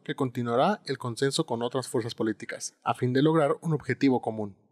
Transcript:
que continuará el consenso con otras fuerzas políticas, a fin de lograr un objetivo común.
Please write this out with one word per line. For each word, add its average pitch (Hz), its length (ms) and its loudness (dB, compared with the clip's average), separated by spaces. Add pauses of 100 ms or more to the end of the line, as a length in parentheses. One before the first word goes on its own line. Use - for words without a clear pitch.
que 156 120 -8
continuará 127 680 0
el 135 140 -6
consenso 139 480 -2
con 117 160 -4
otras 123 260 -4
fuerzas 117 280 -4
políticas, - 580 -6 (100)
a 117 120 0
fin 123 180 0
de 131 80 4
lograr 156 400 4
un 165 100 -4
objetivo 131 500 2
común. 110 360 -6 (140)